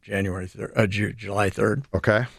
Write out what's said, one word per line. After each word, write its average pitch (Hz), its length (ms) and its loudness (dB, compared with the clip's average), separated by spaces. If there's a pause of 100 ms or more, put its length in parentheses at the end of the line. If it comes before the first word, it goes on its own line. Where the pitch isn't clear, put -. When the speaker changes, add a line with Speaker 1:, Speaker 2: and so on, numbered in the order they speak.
Speaker 1:
January 95 440 -2
thir-, - 300 -8
uh, 113 100 0
Ju-, 101 280 0
July 101 340 0
third. 107 360 0 (100)
Speaker 2:
Okay. 113 300 4 (140)